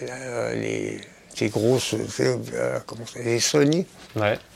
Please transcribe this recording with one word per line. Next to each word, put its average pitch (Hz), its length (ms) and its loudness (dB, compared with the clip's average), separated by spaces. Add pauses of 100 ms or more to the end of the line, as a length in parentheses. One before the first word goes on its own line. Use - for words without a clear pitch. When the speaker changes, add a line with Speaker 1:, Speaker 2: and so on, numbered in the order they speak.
Speaker 1:
euh, 127 520 -4
les, 104 460 -4 (340)
ces 117 140 0
grosses, 110 460 4 (260)
euh, 123 640 0
comment 113 200 -12
ça, - 140 -14
les 117 200 0
Sony. 151 460 4 (300)
Speaker 2:
Ouais. 107 220 2 (180)